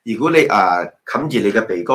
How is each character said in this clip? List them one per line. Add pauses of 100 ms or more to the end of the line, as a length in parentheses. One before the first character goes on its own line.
如
果
你，
啊， (260)
冚
住
你
嘅
鼻
哥